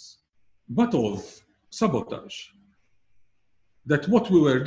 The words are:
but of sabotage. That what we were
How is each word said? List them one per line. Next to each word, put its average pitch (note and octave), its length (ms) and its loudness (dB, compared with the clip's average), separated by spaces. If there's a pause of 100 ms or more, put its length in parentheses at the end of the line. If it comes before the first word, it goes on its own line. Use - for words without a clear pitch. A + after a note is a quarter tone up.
(800)
but A#3+ 160 2
of G#2 220 0 (520)
sabotage. - 720 -4 (1500)
That C#3+ 280 0
what A3+ 180 4
we F3 160 6
were C3 180 2